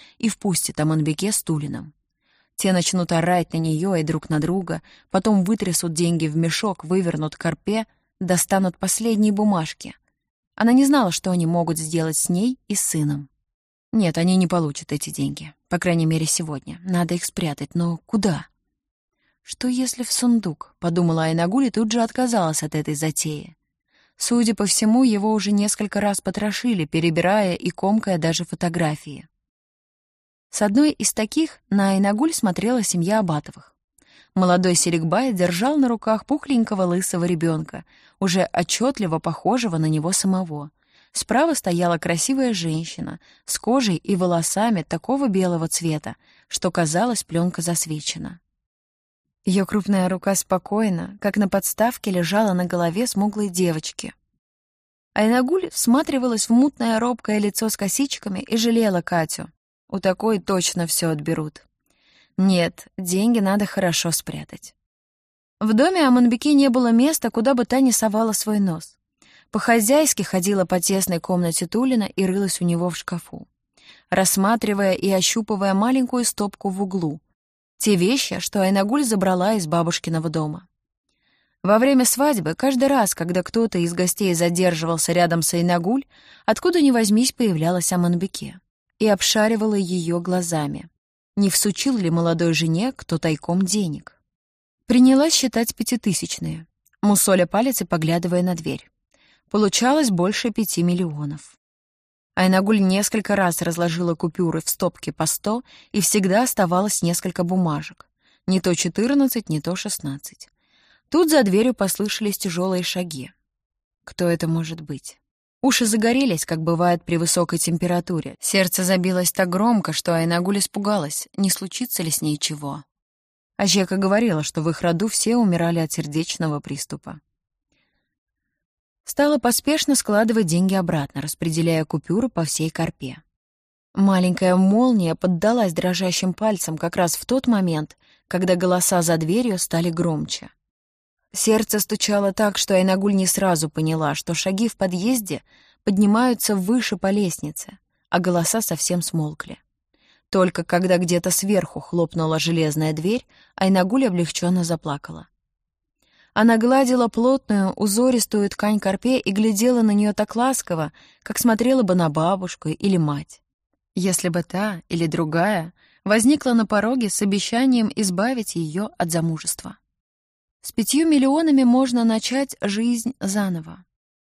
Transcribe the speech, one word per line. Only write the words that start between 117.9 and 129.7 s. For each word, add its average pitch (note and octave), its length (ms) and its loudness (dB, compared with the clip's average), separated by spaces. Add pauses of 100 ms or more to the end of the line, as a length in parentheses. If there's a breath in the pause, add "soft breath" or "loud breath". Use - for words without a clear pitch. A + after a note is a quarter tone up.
Сердце F#3+ 420 0
забилось F3+ 500 0
так F#3+ 160 0
громко, G3+ 440 2
что E3+ 220 -2
Айнагуль F3 440 0
испугалась, G3 800 -4
не G3 140 2
случится - 520 -6
ли D#3+ 80 -2
с D3 100 -4
ней D3+ 160 -2
чего. D3 460 -8 (760)
А G3+ 100 -2
Жека F#3+ 300 0
говорила, G3 460 0
что - 180 -6
в D#3 80 -2
их D#3+ 140 -4
роду E3+ 240 0
все A3 300 0
умирали E3+ 420 2
от D#3+ 140 -4
сердечного D#3 680 -4
приступа. - 600 -12 (1800)
Стала D4 340 2
поспешно C#4 580 0